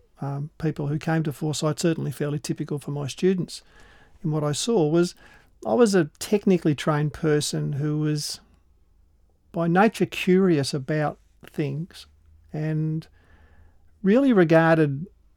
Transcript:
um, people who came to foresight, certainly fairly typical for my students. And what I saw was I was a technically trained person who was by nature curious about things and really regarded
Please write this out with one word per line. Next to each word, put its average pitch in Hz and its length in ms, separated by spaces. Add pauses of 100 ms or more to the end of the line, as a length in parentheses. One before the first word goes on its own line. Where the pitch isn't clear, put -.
(200)
um, 143 380
people 151 280
who 147 140
came 160 240
to 151 80
foresight, 151 480
certainly 147 320
fairly 147 260
typical 151 400
for 143 140
my 143 160
students. 185 540 (600)
And 156 80
what 151 140
I 147 80
saw 180 340
was 170 300 (500)
I 214 80
was 226 220
a 156 140 (100)
technically 180 560
trained 151 360
person 151 600
who 151 240
was 151 400 (1120)
by 170 160
nature 185 400
curious 180 640
about 151 460 (260)
things 147 640 (460)
and 156 560 (920)
really 247 300
regarded 160 760 (300)